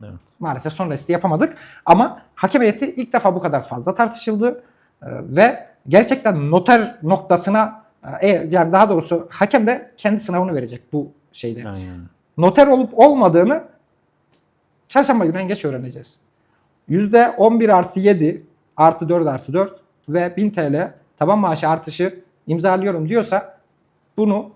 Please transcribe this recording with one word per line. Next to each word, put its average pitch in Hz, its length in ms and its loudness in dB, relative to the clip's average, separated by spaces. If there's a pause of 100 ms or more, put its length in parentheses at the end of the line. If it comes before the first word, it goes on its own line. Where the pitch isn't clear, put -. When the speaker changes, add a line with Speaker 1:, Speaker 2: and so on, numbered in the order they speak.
Speaker 1:
Evet. 101 100 -18 (260)
Speaker 2:
Maalesef 151 340 -8
son 180 160 -8
resti 151 220 -6
yapamadık. 175 460 -2 (280)
Ama 196 360 2 (140)
hakem 190 260 0
heyeti 214 240 0
ilk 247 280 -8
defa 196 220 0
bu 180 40 -6
kadar 147 220 -4
fazla 127 320 -6
tartışıldı. 226 720 -4 (380)
E, 127 80 -20
ve 156 580 0 (200)
gerçekten 196 640 2
noter 208 520 2
noktasına, 190 800 -2 (400)
e, 180 300 0
yani 165 200 2
daha 202 180 4
doğrusu 170 420 -2
hakem 208 360 0
de - 300 -4
kendi 214 220 -2
sınavını 180 360 -4
verecek 120 380 -10
bu 143 180 -6 (200)
şeyde. 117 280 -10
Speaker 1:
Aynen. 95 420 -14 (360)
Speaker 2:
Noter 190 300 6
olup 254 320 2
olmadığını 240 640 4 (1200)
çarşamba 269 380 2
günü 165 120 -2
en 190 100 -6
geç 180 180 -6
öğreneceğiz. 131 540 -12 (680)
Yüzde 208 500 2
on 226 220 4
bir 220 100 2
artı 185 300 2
yedi 185 460 0 (320)
artı 165 320 2
dört 170 180 0
artı 131 260 -6
dört 190 260 -4 (300)
ve 175 280 -4
bin 202 120 -2
T 156 240 -4
L 165 200 -4 (240)
taban 190 220 2
maaşı 165 300 -2
artışı 165 500 -4 (280)
imzalıyorum 170 600 -2
diyorsa - 480 -4 (600)
bunu 208 380 -2